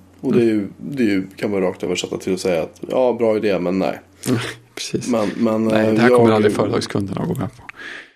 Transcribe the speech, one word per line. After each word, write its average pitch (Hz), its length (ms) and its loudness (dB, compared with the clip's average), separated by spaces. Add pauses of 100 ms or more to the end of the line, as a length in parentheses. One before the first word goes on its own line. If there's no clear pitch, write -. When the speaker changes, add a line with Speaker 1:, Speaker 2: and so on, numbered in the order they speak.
(200)
Speaker 1:
Och 131 120 -2
det 120 80 4
är 117 40 4
ju, 113 140 4
Speaker 2:
Mm. 101 200 -4
Speaker 1:
det 135 240 -4
är 117 40 4
ju, 95 200 0 (100)
kan 113 140 -4
man 98 100 0
ju 92 60 2
rakt 92 160 -4
översätta - 340 -4
till 95 180 -4
att 90 60 -4
säga 85 220 0
att, - 180 -10 (100)
"Ja, 127 280 2
bra 113 180 2
idé, 104 220 0
men 90 200 -2
nej." 73 220 -2 (280)
Speaker 2:
Mm, 123 100 0 (360)
precis. - 340 -8
Speaker 1:
Men, 113 280 0
men, 110 280 0
Speaker 2:
Nej, 110 220 2
Speaker 1:
eh, 110 80 2
Speaker 2:
det 107 60 2
här 117 80 6
kommer 123 200 6
Speaker 1:
jag 110 80 6
Speaker 2:
aldrig 104 180 2
företagskunderna 104 640 -2
att - 80 -4
gå - 60 -2
med 117 220 -4
på. - 60 -20 (540)